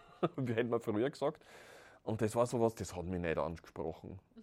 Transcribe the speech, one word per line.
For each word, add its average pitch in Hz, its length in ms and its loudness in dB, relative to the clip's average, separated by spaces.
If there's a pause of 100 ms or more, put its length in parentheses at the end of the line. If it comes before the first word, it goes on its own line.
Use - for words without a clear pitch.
(200)
<laughs> - 160 0
wie 123 160 0
hätten 117 180 2
wir 117 100 2
früher 113 280 2
gesagt. 151 340 -2 (680)
Und 110 120 -2
das 110 140 2
war 120 120 6
sowas, 113 280 2
das 92 220 -6
hat 87 80 -4
mich 90 160 -2
nicht 80 180 2
angesprochen. 82 800 -6 (240)